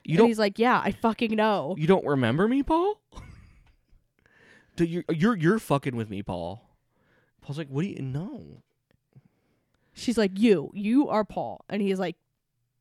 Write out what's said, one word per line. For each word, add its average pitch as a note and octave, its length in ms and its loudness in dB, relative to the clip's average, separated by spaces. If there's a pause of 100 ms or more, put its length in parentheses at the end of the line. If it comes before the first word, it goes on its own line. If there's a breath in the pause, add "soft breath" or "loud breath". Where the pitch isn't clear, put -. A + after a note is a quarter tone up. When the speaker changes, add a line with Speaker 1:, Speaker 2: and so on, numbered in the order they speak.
Speaker 1:
You - 80 -4
Speaker 2:
And E3+ 60 4
Speaker 1:
don't A#3 100 8
Speaker 2:
he's A3 100 0
like, G#3 200 0
"Yeah, A#3 240 4
I G3 100 0
fucking A3 440 -2
know." F3+ 420 0
Speaker 1:
"You D3+ 80 -2
don't F#3 200 4
remember C#3 420 2
me, C4+ 140 0
Paul?" E4+ 380 0 (120)
<laughs> - 100 -18 (1500 loud breath)
"Dude, E3+ 140 0
you're, E3+ 200 -6
you're, F#3 260 2
you're F3 220 2
fucking C#3 380 -2
with A2 140 -6
me, G2+ 120 -8
Paul." F2+ 400 -8 (800)
Paul's C#3+ 180 -12
like, D#3 100 -10
"What C3+ 140 -4
do G3+ 60 -4
you, - 140 -10
no." C#3+ 600 -10 (1300)
Speaker 2:
She's A#3 240 -4
like, G3+ 200 2
"You, G3+ 360 4
you A3 340 0
are G#3 160 0
Paul." A#2 440 -10
And G#3 140 -6
he's G3 160 -2
like, F3 180 -6 (640)